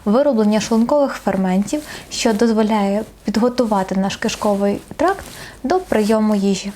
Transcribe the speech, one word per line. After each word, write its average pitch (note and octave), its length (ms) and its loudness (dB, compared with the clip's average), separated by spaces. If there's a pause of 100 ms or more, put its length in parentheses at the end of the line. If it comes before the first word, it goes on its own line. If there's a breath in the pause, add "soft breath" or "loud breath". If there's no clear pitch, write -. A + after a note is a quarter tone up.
вироблення A3 540 2
шлункових A#3 540 2
ферментів, F#3+ 680 -2 (280 loud breath)
що - 240 0
дозволяє G#3+ 680 2 (220)
підготувати G#3+ 720 0
наш G3 200 0
кишковий G#3 640 -2 (160)
тракт F#4+ 300 -2 (380 loud breath)
до E4+ 160 2
прийому G#3+ 560 0
їжі. G3 400 0